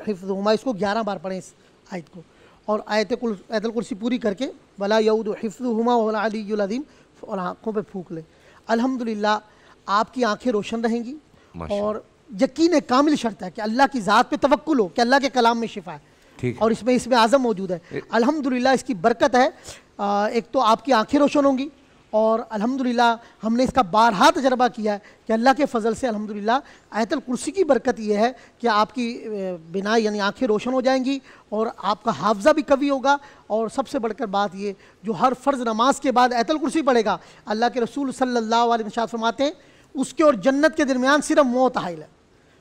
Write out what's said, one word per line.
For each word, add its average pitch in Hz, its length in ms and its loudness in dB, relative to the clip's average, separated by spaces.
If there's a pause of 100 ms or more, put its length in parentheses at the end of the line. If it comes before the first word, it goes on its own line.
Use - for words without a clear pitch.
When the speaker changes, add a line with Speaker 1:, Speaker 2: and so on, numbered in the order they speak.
Speaker 1:
हिफ्ज़ुहुमा, 196 440 -2
इसको 226 220 0
ग्यारह 208 300 -4
बार 202 140 -6
पढ़ें 190 200 -8
इस - 160 -16 (400)
आयत 175 140 -10
को। 170 160 -20 (440)
और 214 200 -2
आयत 214 260 0
कुल-, 233 400 -6
आयतुल 220 180 -4
कुर्सी 220 240 -6
पूरी 226 220 -4
करके 226 320 -4 (300)
वला 208 200 2
यऊदु 220 320 2
हिफ्ज़ुहुमा 233 640 -2
वल 220 200 0
अलियुल 214 440 -4
अज़ीम 214 240 -2 (440)
और 202 120 -6
आँखों 185 340 -8
पे 208 80 -2
फूंक 180 300 -14
लें। 160 120 -10 (440)
अल्हम्दुलिल्लाह, 226 840 -2 (400)
आपकी 220 340 0
आँखें 214 280 0
रोशन 226 300 -4
रहेंगी। 233 340 -4 (400)
Speaker 2:
माशाअल्लाह। 202 340 -4
Speaker 1:
और 214 160 -8 (300)
यकीन 302 440 2
कामिल 285 360 2
शर्त 220 280 -6
है 185 80 -10
कि 226 100 -12
अल्लाह 226 260 2
की 262 140 -4
ज़ात 208 280 2
पे 196 80 -2
तवक्कुल 285 420 2
हो 196 80 2
कि 240 140 -4
अल्लाह 247 180 4
के 262 100 0
कलाम 233 280 2
में 233 100 -4
शिफा 180 240 -14
है। - 240 -20 (240)
Speaker 2:
ठीक 123 160 -4
है। - 60 -6
Speaker 1:
और 220 100 4
इसमें, 226 220 0
इसमें 240 240 2
आज़म 233 240 4
मौजूद 196 300 -2
है। 165 100 -6 (120)
Speaker 2:
ए- 147 80 -6 (120)
Speaker 1:
अल्हम्दुलिल्लाह, 254 600 2
इसकी 262 200 -2
बरकत 233 420 0
है। 262 180 4 (460)
आ, 202 280 0
एक 233 260 -2
तो 269 60 2
आपकी 226 320 2
आंखें 226 280 2
रोशन 285 260 4
होंगी 277 240 0 (440)
और 220 260 2 (120)
अल्हम्दुलिल्लाह 233 720 0 (160)
हमने 233 220 0
इसका 254 200 2
बारहा 214 480 4
तजर्बा 254 360 2
किया 214 260 -4
है 196 80 -8 (260)
कि 220 60 0
अल्लाह 240 200 4
के 285 120 2
फजल 226 300 -2
से 262 120 -4
अल्हम्दुलिल्लाह 214 520 -2 (380)
आयतुल 247 220 -2
कुर्सी 247 320 -6
की 381 120 0
बरकत 247 360 0
ये 208 180 -2
है 240 180 0 (260)
कि 233 60 -2
आपकी, 226 440 0
ए, 196 460 -8 (140)
बिना, 196 240 -2
यानी 208 240 0
आंखें 202 280 -2
रोशन 214 260 -2
हो 262 80 0
जाएंगी 262 400 0 (300)
और 220 200 -4 (120)
आपका 208 280 -2
हाफजा 202 420 0
भी 311 80 2
कवी 285 260 0
होगा। 277 320 0 (300)
और 220 200 -2
सबसे 269 300 -4
बढ़कर 226 260 -6
बात 196 300 -2
ये, 196 200 -8 (300)
जो 220 80 -4
हर 240 200 2
फ़र्ज़ 254 280 -2
नमाज 233 380 4
के 277 120 0
बाद 247 220 4
आयतुल 247 240 0
कुर्सी 302 240 -2
पढ़ेगा, 233 380 2 (280)
अल्लाह 226 220 0
के 247 100 -4
रसूल 262 320 -4
सल्लल्लाहु 233 580 0
अलैहि 226 180 0
वसल्लम 226 200 -4
फरमाते 226 360 -2
हैं, 302 100 0 (420)
उसके 269 280 -2
और 294 120 6
जन्नत 277 400 2
के 302 100 2
दरमियान 262 360 2
सिर्फ 302 240 4
मौत 254 320 2
हाइल 175 220 -6
है। - 160 -20 (460)